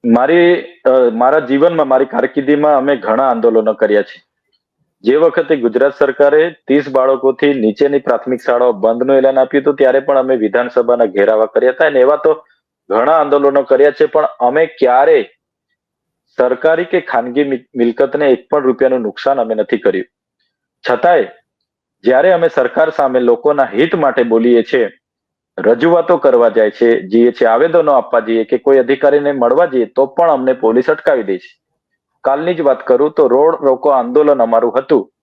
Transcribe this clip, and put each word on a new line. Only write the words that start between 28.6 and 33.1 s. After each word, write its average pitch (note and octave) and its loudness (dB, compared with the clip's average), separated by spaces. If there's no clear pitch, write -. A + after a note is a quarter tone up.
અધિકારીને C#3+ 0
મળવા C3+ 0
જઈએ C3 -2
તો C3 -2
પણ E3 -2
અમને C3 -2
પોલીસ B2+ -2
અટકાવી D3 -2
દે F#2+ -6
છે. - -20
કાલની D3+ -2
જ D#3+ -10
વાત C#3 -2
કરું C#3 0